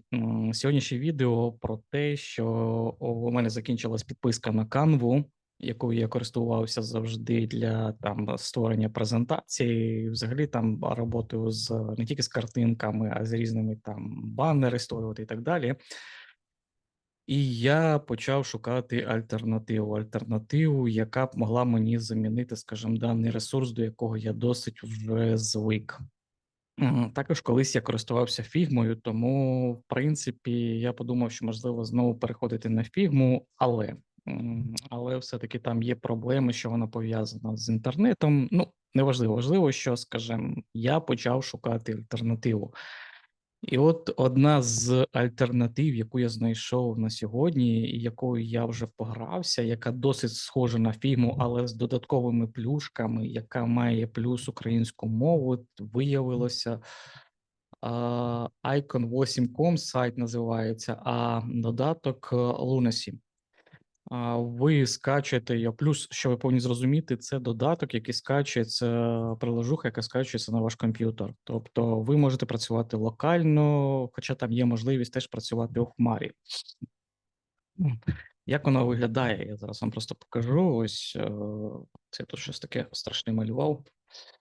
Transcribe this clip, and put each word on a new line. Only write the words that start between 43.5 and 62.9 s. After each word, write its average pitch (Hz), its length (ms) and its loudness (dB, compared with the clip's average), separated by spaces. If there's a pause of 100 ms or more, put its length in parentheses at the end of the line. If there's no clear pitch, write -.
І - 160 -2
от 160 400 4
одна 135 440 6
з 123 520 2
альтернатив, 123 840 2
яку 113 240 -2
я 120 100 2
знайшов 113 720 0
на 110 100 0
сьогодні, 117 800 0
і 120 100 -4
якою 117 440 -2
я 117 200 0
вже 117 220 -4
погрався, 113 720 -4
яка 117 300 -2
досить 127 420 0
схожа 120 440 0
на 110 160 4
Фігму, 123 460 2
але 123 280 0
з 117 60 -8
додатковими 120 720 0
плюшками, 113 800 -4
яка 113 380 -4
має 117 420 2
плюс 120 420 -2
українську 117 580 -2
мову, 127 580 2 (140)
виявилося, 123 1000 -2 (1040)
а, 120 640 -2 (160)
icon 131 460 0
восемь 127 380 2
ком 160 300 2
сайт 123 400 -2
називається, 113 880 -2
а 120 400 0
додаток, 123 880 -2
е, - 20 4
Lunacy. 123 800 0 (960)